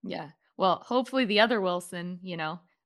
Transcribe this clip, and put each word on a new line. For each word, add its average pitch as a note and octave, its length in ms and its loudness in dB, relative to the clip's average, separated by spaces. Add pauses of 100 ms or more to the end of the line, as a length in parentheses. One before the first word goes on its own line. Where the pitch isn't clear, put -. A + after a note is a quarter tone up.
yeah, E3+ 260 -8 (280)
well, F#3 280 2
hopefully B3+ 400 0
the G3+ 140 2
other A3+ 200 4
Wilson, F3+ 600 -4
you F3+ 160 -10
know, D#3+ 220 -6 (260)